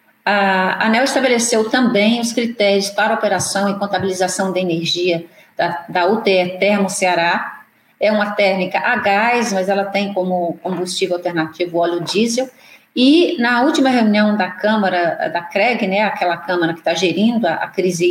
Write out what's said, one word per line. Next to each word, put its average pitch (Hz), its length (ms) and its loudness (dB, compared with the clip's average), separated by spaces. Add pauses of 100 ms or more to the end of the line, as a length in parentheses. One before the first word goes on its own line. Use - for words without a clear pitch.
(260)
A 190 640 2
aneel 226 160 2
estabeleceu 247 680 0
também 220 500 2
os 233 140 -4
critérios 202 560 0
para 220 240 0
operação 202 560 -2
e 185 80 -2
contabilização 190 760 -2
da 175 80 -2
energia 175 640 0 (320)
da, 165 320 -4
da 175 200 0
U 226 140 2
T 196 100 2
E 180 260 0
Termo 196 320 2
Ceará. 180 720 -2 (380)
É 208 120 2
uma 208 200 0
térmica 190 480 0
a 240 160 0
gás, 214 580 0
mas 190 160 -2
ela 196 160 0
tem 196 300 -4
como 180 480 -2
combustível 180 540 -4
alternativo 170 600 -4
óleo 170 240 0
diesel. 233 480 -2 (500)
E 311 400 4
na 240 220 2
última 269 280 2
reunião 214 460 4
da 185 140 -2
Câmara, 185 840 0
da 175 100 -4
creg, 214 440 -2
né, 190 160 0
aquela 180 340 -2
Câmara 170 380 -2
que - 80 -10
tá 170 140 -2
gerindo 190 500 2
a, 165 80 0
a - 140 -4
crise 175 440 -2